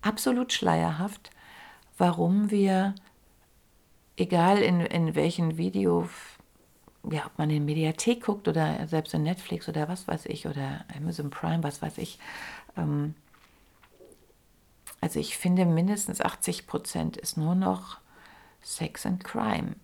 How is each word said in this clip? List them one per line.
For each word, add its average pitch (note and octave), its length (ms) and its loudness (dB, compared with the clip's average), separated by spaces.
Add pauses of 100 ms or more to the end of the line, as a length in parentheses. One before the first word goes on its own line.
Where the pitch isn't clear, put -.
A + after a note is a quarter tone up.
absolut B3 500 0
schleierhaft, D#3 760 0 (640)
warum F3+ 540 4
wir, G3 440 4 (1200)
egal F3+ 420 4
in, F3+ 220 4
in E3 340 0
welchen D#3+ 420 2
Video, F3 520 2 (1000)
ja, D#3 180 -4
ob - 120 -12
man D#3 120 2
in D3 140 2
Mediathek D#3 600 0
guckt G3+ 240 0
oder D#3 400 0
selbst D#3 260 -2
in D#3 80 2
Netflix E3+ 460 -4
oder D#3 200 -2
was F#3 200 -8
weiß E3 180 -4
ich, - 220 -8
oder C#3 360 -6 (120)
Amazon D3+ 340 -6
Prime, E3 320 -2
was C#3+ 200 -6
weiß D3+ 160 -8
ich, - 200 -10 (580)
ähm, D3 380 -2 (1900)
also D#3+ 200 0
ich - 180 -6
finde, F3+ 280 6
mindestens F3+ 540 2
achtzig - 460 -2
Prozent - 500 -4
ist - 200 -8
nur D#3+ 180 2
noch F#3 440 0 (640)
Sex - 440 -8
and F#3 160 -2
Crime - 600 -2